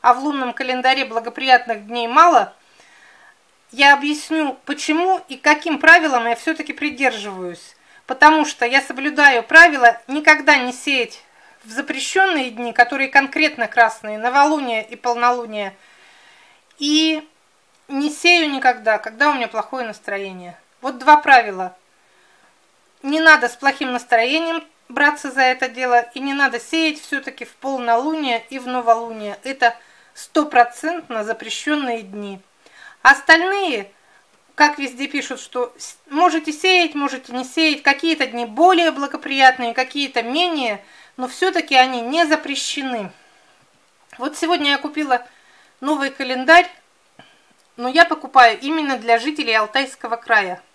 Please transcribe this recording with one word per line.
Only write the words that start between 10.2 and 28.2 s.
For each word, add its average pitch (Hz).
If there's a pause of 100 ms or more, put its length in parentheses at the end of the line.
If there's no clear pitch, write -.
не 247
сеять 254 (400)
в 220
запрещённые 277
дни, 226
которые 269
конкретно 277
красные, 214
новолуние 254
и 240
полнолуние, 240 (1040)
и 302 (600)
не 285
сею 330
никогда, 233
когда 226
у -
меня 247
плохое 226
настроение. 190 (220)
Вот 247
два 285
правила. 220 (1300)
Не 285
надо 302
с -
плохим 269
настроением 277 (240)
браться 285
за 254
это 254
дело, 240 (120)
и 269
не 277
надо 269
сеять 311
всё-таки -
в -
полнолуние 254